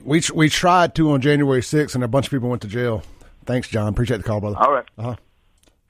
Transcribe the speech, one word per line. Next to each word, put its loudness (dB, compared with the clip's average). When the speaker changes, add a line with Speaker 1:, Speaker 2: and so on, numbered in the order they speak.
Speaker 1:
we 2
tr-, -4
we 4
tried 2
to 2
on 2
January 2
sixth, -2
and -2
a -4
bunch 0
of -8
people -2
went -4
to -12
jail. -4
Thanks, -2
John. -2
Appreciate 0
the -8
call, -2
brother. -6
Speaker 2:
All 4
right. 0
Speaker 1:
Uh-huh. -8